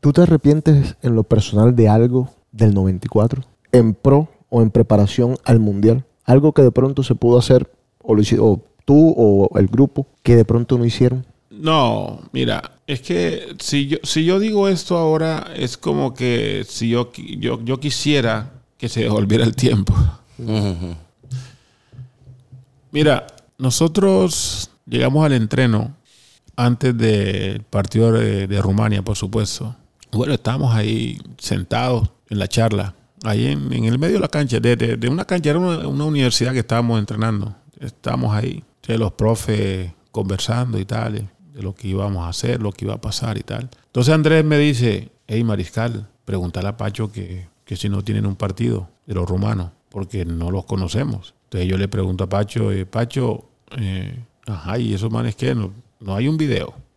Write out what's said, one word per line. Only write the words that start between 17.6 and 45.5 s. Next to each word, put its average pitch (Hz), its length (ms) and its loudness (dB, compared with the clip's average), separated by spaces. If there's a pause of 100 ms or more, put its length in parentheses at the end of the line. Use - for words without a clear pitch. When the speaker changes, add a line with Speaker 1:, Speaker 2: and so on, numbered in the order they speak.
Speaker 2:
yo 127 160 -4
quisiera 127 720 -2 (240)
que 123 100 -8
se - 140 -4
devolviera 107 420 2
el 113 140 2
tiempo. 113 360 2 (440)
Speaker 3:
Ujú. 101 580 -4 (2000)
Speaker 2:
Mira, 147 360 2 (300)
nosotros 170 1120 0 (160)
llegamos 127 380 2
al 143 80 2
entreno 117 600 0 (600)
antes 120 420 0
del 101 680 0
partido 110 480 2
de, 104 360 0
de 98 140 -2
Rumania, 101 400 0
por 104 140 -4
supuesto. 107 600 -6 (360)
Bueno, 127 220 -2
estábamos 123 400 0
ahí 110 460 -2 (180)
sentados 113 720 -2 (200)
en 104 100 -4
la 98 80 -4
charla, 101 480 -2 (280)
ahí 110 220 -2
en, 139 260 -4
en 117 140 -2
el 117 140 0
medio 170 160 0
de 196 60 0
la 151 60 -2
cancha, 127 320 -2
de, 117 160 2
de, 117 220 -2
de 117 120 -4
una 170 160 -2
cancha, 156 260 -2
era 147 80 0
una, 175 280 -2
una 143 180 -4
universidad 127 460 0
que 131 80 -2
estábamos 117 400 0
entrenando. 104 540 -4 (260)
Estábamos 123 540 -4
ahí, 107 300 -4 (180)
sí, 113 160 -4
los 107 160 -2
profes 104 800 -2 (200)
conversando 110 680 -4
y 95 60 -6
tal, 113 280 -6 (400)
de 110 80 -16
lo 107 140 -8
que - 140 -12
íbamos 95 360 -4
a 85 40 -8
hacer, 120 300 -6
lo 107 120 -6
que - 140 -12
iba 104 100 -6
a 113 60 -12
pasar 104 360 -6
y - 40 -10
tal. 117 280 -12 (160)
Entonces 123 280 0
Andrés 156 300 4
me 151 140 2
dice, 120 520 0 (180)
"Hey, 113 160 -2
Mariscal, 107 640 -6 (180)